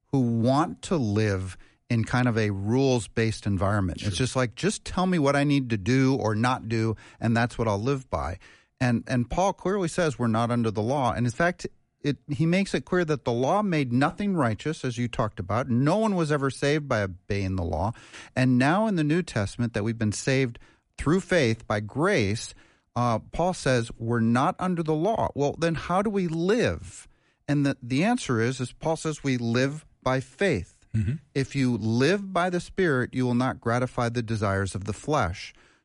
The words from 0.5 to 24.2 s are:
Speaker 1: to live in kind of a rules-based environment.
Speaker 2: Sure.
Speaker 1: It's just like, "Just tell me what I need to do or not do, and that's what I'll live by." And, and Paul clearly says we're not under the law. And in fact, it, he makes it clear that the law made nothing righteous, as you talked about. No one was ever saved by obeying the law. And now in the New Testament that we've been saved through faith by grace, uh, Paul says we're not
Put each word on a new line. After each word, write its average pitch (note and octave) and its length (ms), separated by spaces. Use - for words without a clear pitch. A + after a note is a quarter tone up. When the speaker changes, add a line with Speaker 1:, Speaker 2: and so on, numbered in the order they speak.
Speaker 1:
to F#3+ 140
live G#2 640
in A2+ 160
kind B2+ 240
of A2+ 100
a G#2+ 120
rules-based A2+ 960
environment. G2 540
Speaker 2:
Sure. G2+ 80
Speaker 1:
It's F2+ 80
just B2+ 200
like, B2+ 180
"Just - 300
tell F#3 220
me F3+ 120
what C#3 160
I C#3+ 80
need C#3 280
to A#2 60
do C3 380
or G#2+ 220
not A#2 320
do, A2+ 280
and A2+ 160
that's A#2 220
what A#2 80
I'll G2+ 160
live C3 260
by." D#2+ 300
And, B2 280
and B2 200
Paul F#3 240
clearly F#3 360
says D#3+ 300
we're A#2 100
not A#2 240
under A#2 180
the G2+ 100
law. B2 320
And B2 140
in A#2 60
fact, F3 340
it, C#3+ 140
he D3 180
makes F#3 260
it E3 120
clear F3+ 200
that D3+ 200
the B2 80
law C3+ 280
made D#3 320
nothing F3 440
righteous, C3+ 480
as B2 120
you A#2+ 120
talked - 320
about. G#2 280
No C#3 300
one A3 160
was E3 160
ever C3+ 200
saved D3 380
by A2+ 140
obeying F#2+ 540
the F2 80
law. F2 280
And B2+ 220
now E3+ 280
in G#3+ 80
the D#3 100
New D#3+ 180
Testament A2+ 520
that G#2+ 80
we've A2+ 160
been G#2+ 140
saved C3 460
through F3 240
faith C3 460
by G#2+ 140
grace, A#2+ 760
uh, A#2+ 240
Paul F3+ 200
says B2 460
we're A#2 220
not B2 380